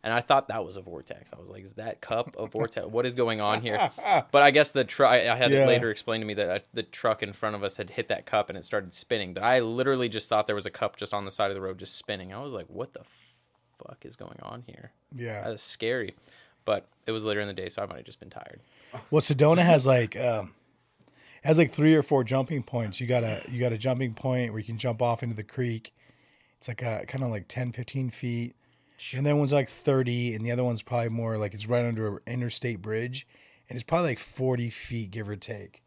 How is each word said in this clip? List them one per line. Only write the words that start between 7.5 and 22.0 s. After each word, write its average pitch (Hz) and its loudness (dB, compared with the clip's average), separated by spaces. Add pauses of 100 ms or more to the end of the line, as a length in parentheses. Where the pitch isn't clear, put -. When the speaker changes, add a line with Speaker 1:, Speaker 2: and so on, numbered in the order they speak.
Speaker 1:
of 101 -6
us 98 -4
had 95 -8
hit - -6
that - -2
cup, - 0
and 98 -10
it 82 -14
started 95 -4
spinning. 98 -4
But 92 -6
I 127 4
literally 123 0
just 107 -6
thought 107 2
there 104 0
was 101 -6
a 101 -6
cup - -4
just - -8
on 101 -4
the 98 -10
side 101 -2
of 98 -4
the 98 -8
road 95 -8
just 98 -12
spinning. 95 -10
I 120 -12
was 143 -12
like, 90 -12
"What 98 -10
the - -18 (800)
fuck - -20
is 120 -20
going - -18
on 120 -16
here?" - -20 (240)
Speaker 2:
Yeah. 113 -10
Speaker 1:
That 113 -8
was 107 -10
scary. 113 -4 (500)
But 107 -2 (180)
it 110 -4
was 110 -6
later 104 -2
in 104 -4
the 98 -8
day, 95 -8
so 101 -8
I 101 -4
might 73 -14
have 60 -18
just - -20
been - -20
tired. - -18 (500)
Speaker 2:
Well, 151 4
Sedona 151 6
has, 151 8
like, 123 4
um, 110 -2 (880)
has, 156 6
like, 151 6
three 151 6
or 151 8